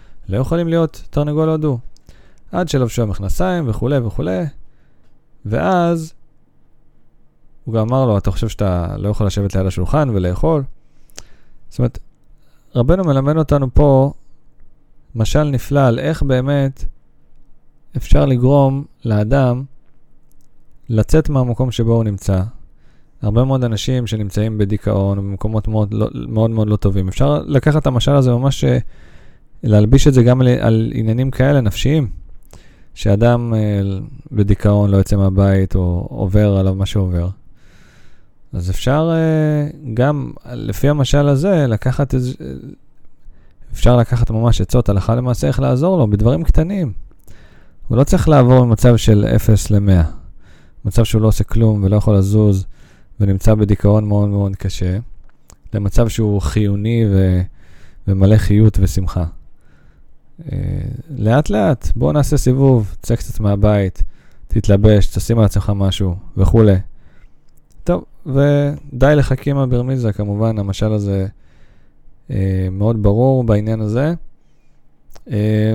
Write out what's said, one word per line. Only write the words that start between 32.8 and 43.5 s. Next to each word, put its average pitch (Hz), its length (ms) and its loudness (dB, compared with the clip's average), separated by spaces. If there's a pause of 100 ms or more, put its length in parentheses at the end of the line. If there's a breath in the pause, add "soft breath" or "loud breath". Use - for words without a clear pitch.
שאדם, 117 600 0
אה, 107 280 0 (500)
בדיכאון 101 600 2
לא 98 60 4
יוצא 98 180 2
מהבית 95 600 2
או 87 340 -2
עובר 104 480 0
עליו 95 180 0
מה 98 100 -2
שעובר. 90 440 -2 (1300 soft breath)
אז 87 140 -6
אפשר, 151 440 0
אה, 156 800 -2
גם 127 380 -2 (220)
לפי 110 360 -2
המשל 143 380 2
הזה 147 400 0
לקחת 127 460 -2
איזה... 127 200 -4 (1400)